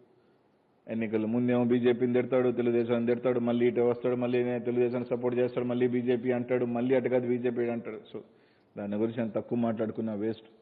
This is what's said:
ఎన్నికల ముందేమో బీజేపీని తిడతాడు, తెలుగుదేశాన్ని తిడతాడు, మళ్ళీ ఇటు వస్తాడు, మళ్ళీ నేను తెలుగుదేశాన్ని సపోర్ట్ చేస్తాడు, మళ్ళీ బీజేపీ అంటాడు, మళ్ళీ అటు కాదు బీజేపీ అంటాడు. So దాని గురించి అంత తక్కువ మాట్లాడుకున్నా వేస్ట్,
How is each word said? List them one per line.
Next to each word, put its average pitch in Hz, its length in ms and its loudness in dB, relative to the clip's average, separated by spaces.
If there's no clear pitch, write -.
ఎన్నికల 110 360 -2
ముందేమో 123 400 2
బీజేపీని 123 480 2
తిడతాడు, 123 400 2
తెలుగుదేశాన్ని 117 540 0
తిడతాడు, 123 340 0
మళ్ళీ 120 260 2
ఇటు 120 140 2
వస్తాడు, 120 360 2
మళ్ళీ 123 280 0
నేను 123 200 -2
తెలుగుదేశాన్ని 123 520 0
సపోర్ట్ 123 220 -2
చేస్తాడు, 123 280 0
మళ్ళీ 123 220 0
బీజేపీ 123 440 0
అంటాడు, 123 320 0
మళ్ళీ 120 300 0
అటు 123 140 2
కాదు 120 200 0
బీజేపీ 120 400 0
అంటాడు. 110 320 -6
So 107 80 -12
దాని 101 180 -4
గురించి 113 260 -2
అంత 110 120 -4
తక్కువ 120 240 -4
మాట్లాడుకున్నా 113 560 -2
వేస్ట్, 110 320 -4